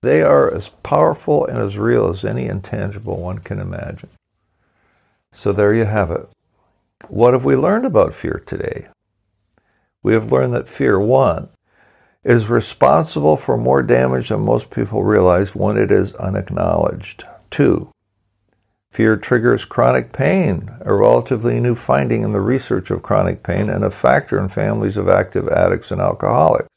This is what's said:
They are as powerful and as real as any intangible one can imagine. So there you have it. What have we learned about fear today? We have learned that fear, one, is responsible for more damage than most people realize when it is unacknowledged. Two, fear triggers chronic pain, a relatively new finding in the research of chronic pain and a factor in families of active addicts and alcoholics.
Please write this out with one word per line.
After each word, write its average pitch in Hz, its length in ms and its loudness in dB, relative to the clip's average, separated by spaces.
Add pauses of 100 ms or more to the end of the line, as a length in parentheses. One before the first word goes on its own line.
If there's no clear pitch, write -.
They 151 220 2
are 143 260 4
as - 220 -8 (140)
powerful 151 600 0
and 120 140 -4
as 101 180 -4
real 110 320 2
as 95 160 -6
any 117 220 -4
intangible 98 720 -8
one 90 200 -8
can 101 180 -10
imagine. 92 520 -10 (1200)
So - 180 -4
there 104 220 2
you 113 100 0
have 104 260 -2
it. - 180 -6 (800)
What 117 260 4
have 127 100 0
we 135 120 2
learned 196 280 0
about 113 300 2
fear - 320 -8
today? - 400 -8 (1160)
We 107 120 2
have 110 180 0
learned 127 220 2
that 120 140 -4
fear, 120 300 0
one, 107 500 2 (760)
is 117 240 2
responsible 147 880 2
for 127 220 -2
more 131 240 2
damage 123 480 0
than 104 100 -2
most 113 300 -2
people 107 340 -4
realize 98 500 2
when 104 220 -2
it 104 140 0
is 98 240 2
unacknowledged. 92 1080 -4 (260)
Two, - 380 0 (1040)
fear 110 240 2
triggers 117 480 0
chronic 123 480 0
pain, 135 580 -2 (120)
a 104 120 0
relatively 117 640 2
new 120 160 0
finding 123 480 -2
in 107 100 -2
the 101 80 0
research 104 520 -2
of 92 100 -6
chronic 95 400 -2
pain 101 260 -2
and 95 160 -2
a 98 60 0
factor 127 480 0
in 98 100 -2
families 104 480 -4
of 95 120 -2
active 95 400 0
addicts - 420 0
and 95 100 -6
alcoholics. - 760 0